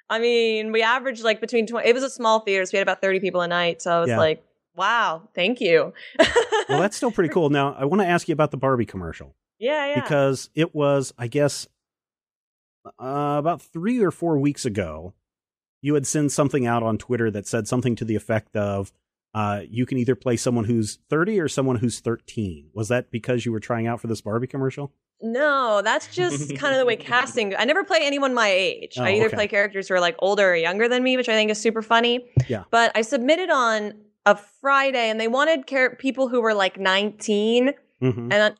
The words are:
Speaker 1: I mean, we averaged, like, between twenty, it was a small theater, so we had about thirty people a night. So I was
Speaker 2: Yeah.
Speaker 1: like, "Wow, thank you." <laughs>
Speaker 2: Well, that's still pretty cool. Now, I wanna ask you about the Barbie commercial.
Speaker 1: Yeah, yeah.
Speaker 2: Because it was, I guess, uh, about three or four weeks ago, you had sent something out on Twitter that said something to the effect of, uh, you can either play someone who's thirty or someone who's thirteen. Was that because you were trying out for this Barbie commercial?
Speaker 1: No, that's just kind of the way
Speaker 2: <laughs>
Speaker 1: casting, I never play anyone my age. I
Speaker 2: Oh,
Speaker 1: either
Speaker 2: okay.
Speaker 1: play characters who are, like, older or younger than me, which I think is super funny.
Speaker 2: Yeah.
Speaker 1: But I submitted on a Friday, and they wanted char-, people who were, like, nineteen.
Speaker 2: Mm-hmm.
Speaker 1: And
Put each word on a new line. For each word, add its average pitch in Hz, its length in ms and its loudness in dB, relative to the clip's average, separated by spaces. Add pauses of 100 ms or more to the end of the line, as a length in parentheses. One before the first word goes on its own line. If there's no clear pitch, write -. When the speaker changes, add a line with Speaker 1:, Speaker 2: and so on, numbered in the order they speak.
(100)
Speaker 1:
I 220 80 0
mean, 226 540 0
we 226 80 0
averaged, 240 420 0
like, 220 160 0
between 220 280 -2
twenty, 214 200 -4
it 233 80 6
was 254 80 -2
a 269 60 -2
small 220 320 0
theater, 196 240 0
so 185 80 -6
we 196 60 0
had 196 100 2
about 190 140 -2
thirty 190 180 0
people 180 220 -2
a 175 60 0
night. 170 340 -2
So 175 120 -2
I 170 60 4
was 160 80 0
Speaker 2:
Yeah. 117 80 0
Speaker 1:
like, 160 260 2 (320)
"Wow, 196 600 -2
thank 202 260 -2
you." 170 320 2 (260)
<laughs> 320 60 6 (460)
Speaker 2:
Well, 147 100 2
that's 202 160 0
still 240 140 -2
pretty 170 220 0
cool. 160 180 2
Now, 143 280 2
I 135 60 0
wanna 185 200 2
ask 175 240 2
you 165 40 0
about 151 180 2
the 151 80 -6
Barbie 127 280 2
commercial. 80 480 -12 (240)
Speaker 1:
Yeah, 277 300 -2
yeah. 294 140 -4
Speaker 2:
Because 139 520 0
it 160 200 -2
was, 143 440 0
I 120 80 -8
guess, 143 400 -2 (1300)
uh, 143 400 -2
about 160 240 -2
three 220 400 -2
or 175 80 4
four 165 280 0
weeks 143 280 0
ago, 90 480 -6 (680)
you 143 140 0
had 139 120 0
sent 147 260 0
something 139 340 0
out 117 160 2
on 110 160 -2
Twitter 117 320 -2
that 101 160 -8
said 113 220 -4
something 123 280 0
to 120 80 -8
the 110 120 -2
effect - 400 -4
of, 101 360 -2 (420)
uh, 104 340 -2
you 120 180 -2
can 131 120 -4
either 123 160 2
play 120 220 0
someone 120 280 0
who's 110 340 -2 (120)
thirty 185 280 2
or 151 100 0
someone 131 280 0
who's 117 240 -2
thirteen. 95 760 -6
Was 104 140 -4
that 123 220 -2
because 123 360 -2
you 117 60 -2
were 107 80 -4
trying 117 260 -4
out 117 140 -4
for 120 60 -10
this 113 140 -4
Barbie 117 260 -4
commercial? 139 460 -6 (280)
Speaker 1:
No, 240 600 0
that's 240 320 -2
just 294 420 -2
kind 269 180 0
of 262 40 2
the 254 80 2
way 226 100 2
Speaker 2:
<laughs> - 180 -16
Speaker 1:
casting, 240 420 -2
I 202 80 0
never 320 180 2
play 330 200 0
anyone 277 320 0
my 220 160 2
age. 185 480 -2
I 127 140 0
Speaker 2:
Oh, - 40 2
Speaker 1:
either 220 100 4
Speaker 2:
okay. 214 100 -2
Speaker 1:
play 208 120 0
characters 202 400 -2
who 190 60 0
are, 180 60 2
like, 170 200 0
older 196 320 4
or - 40 2
younger 185 320 0
than 247 140 0
me, 254 140 2
which 240 120 -2
I 226 40 0
think 214 180 2
is 214 100 -4
super 226 220 0
funny. 240 480 0 (180)
Speaker 2:
Yeah. 107 220 -4
Speaker 1:
But 233 240 4
I 220 80 0
submitted 285 480 0
on 220 440 0 (320)
a 208 100 6
Friday, 269 760 0
and 220 80 -2
they 226 80 -2
wanted 277 400 0
char-, 254 300 0
people 262 320 -2
who 240 120 0
were, 220 140 2
like, 190 240 0
nineteen. 208 920 2 (280)
Speaker 2:
Mm-hmm. 120 300 -2
Speaker 1:
And 214 300 4